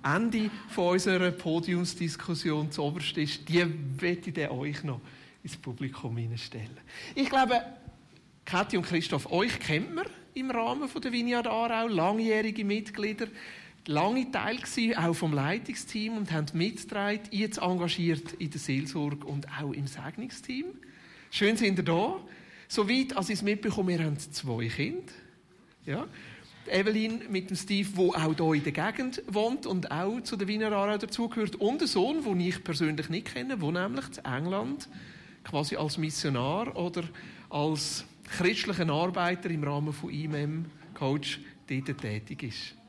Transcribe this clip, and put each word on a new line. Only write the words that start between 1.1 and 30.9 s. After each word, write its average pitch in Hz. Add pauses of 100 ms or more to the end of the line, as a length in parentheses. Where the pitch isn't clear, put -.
Podiumsdiskussion 170
zuoberst 151
ist, 151
die 165 (360)
möchte 175
ich 147
dann 151
euch 143
noch 135 (420)
ins -
Publikum 123
hineinstellen. 113 (380)
Ich 269
glaube, 247 (840)
Kathi 190
und -
Christoph, -
euch 196
kennt 190
man 349 (280)
im 262
Rahmen 247
von 320
der 247
Vineyard 240
Aarau, 226
langjährige 214
Mitglieder, 208 (580)
lange 208
Teil 220
gsi, 233
auch 170
vom 160
Leitungsteam 214
und 196
haben 151
mitgetragen, 208
jetzt 214
engagiert 170
in 160
der 143
Seelsorge 147
und 143
auch 143
im 143
Segnungsteam. 226 (640)
Schön 208
sind 202
ihr 170
da. 202 (480)
Soweit, 262
als -
ich 214
es 175
mitbekomme, 202
ihr 165
habt 143
zwei 117
Kinder. 254 (720)
Ja. 226 (580)
Evelyn 220
mit 190
dem 190
Steve, 196
wo 180
auch 160
hier 160
in 143
der 156
Gegend 254
wohnt 226
und 185
auch 190
zu -
der 196
Wiener 214
Aarau 202